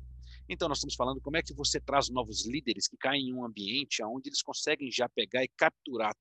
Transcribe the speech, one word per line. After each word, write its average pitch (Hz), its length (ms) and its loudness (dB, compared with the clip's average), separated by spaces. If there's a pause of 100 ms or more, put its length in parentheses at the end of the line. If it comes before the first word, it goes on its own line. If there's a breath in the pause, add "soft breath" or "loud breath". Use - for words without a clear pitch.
(480 loud breath)
Então, 180 200 0
nós 143 100 0
estamos 143 160 -4
falando 131 260 0
como 143 160 -2
é - 60 4
que - 100 -10
você 143 280 0
traz 139 280 4
novos 110 380 0
líderes 120 400 0
que - 100 -6
caem 131 340 0
em 127 40 -4
um 127 100 -2
ambiente 113 600 -2
onde 131 240 -4
eles 139 140 -2
conseguem 147 500 -2
já 120 160 2
pegar 123 340 0
e 127 60 2
capturar 113 720 2